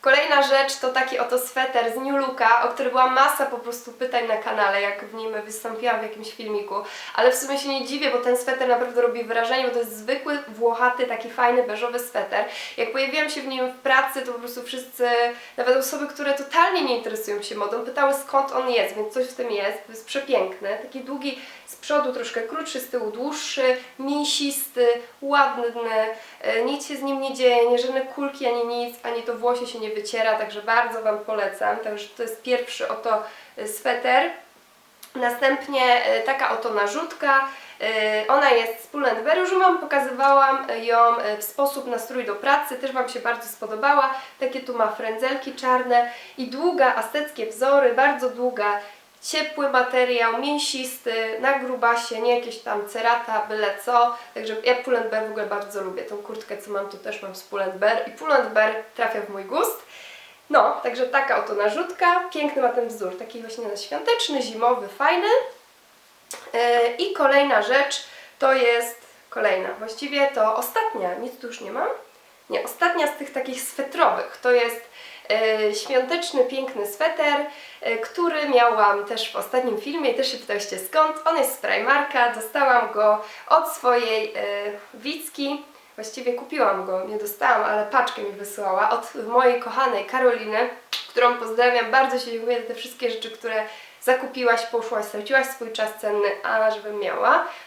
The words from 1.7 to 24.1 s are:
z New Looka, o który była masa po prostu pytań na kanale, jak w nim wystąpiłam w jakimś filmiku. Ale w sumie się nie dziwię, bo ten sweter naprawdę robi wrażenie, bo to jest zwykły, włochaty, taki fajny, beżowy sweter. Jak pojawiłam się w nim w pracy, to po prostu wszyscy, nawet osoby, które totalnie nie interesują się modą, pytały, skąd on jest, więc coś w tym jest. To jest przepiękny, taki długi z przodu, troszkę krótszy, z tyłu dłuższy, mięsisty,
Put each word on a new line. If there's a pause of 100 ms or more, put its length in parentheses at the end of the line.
z
New
Looka,
o
który
była
masa
po
prostu
pytań
na
kanale,
jak
w
nim
wystąpiłam
w
jakimś
filmiku. (400)
Ale
w
sumie
się
nie
dziwię,
bo
ten
sweter
naprawdę
robi
wrażenie,
bo
to
jest
zwykły,
włochaty,
taki
fajny,
beżowy
sweter. (320)
Jak
pojawiłam
się
w
nim
w
pracy,
to
po
prostu
wszyscy, (480)
nawet
osoby,
które
totalnie
nie
interesują
się
modą,
pytały,
skąd
on
jest,
więc
coś
w
tym
jest.
To
jest
przepiękny,
taki
długi (240)
z
przodu,
troszkę
krótszy,
z
tyłu
dłuższy, (220)
mięsisty, (340)